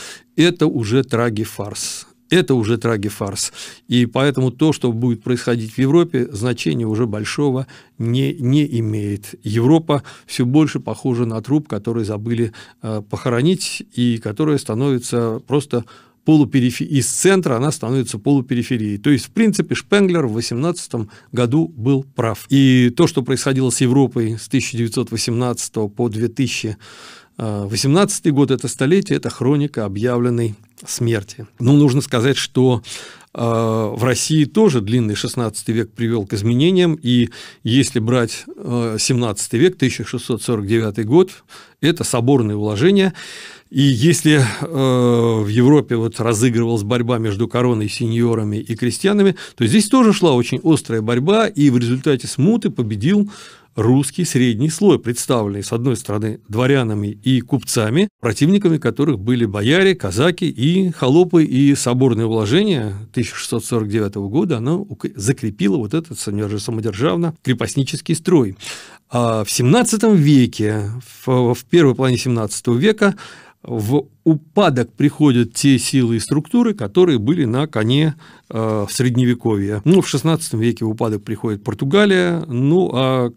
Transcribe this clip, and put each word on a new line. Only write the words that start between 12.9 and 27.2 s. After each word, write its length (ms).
похоронить, 720
и 240
которая 400
становится 880
просто 380
полуперифе-, 600
из 200
центра 520
она 120
становится 480
полупериферией. 800
То 120
есть, 160
в 40
принципе, 460
Шпенглер 500
в 60
восемнадцатом 800
году 460
был 260
прав. 460
И 480
то, 100
что 160
происходило 480
с 100
Европой 560
с 120
тысяча 280
девятьсот 360
восемнадцатого 760
по 220
две 180
тысячи, 500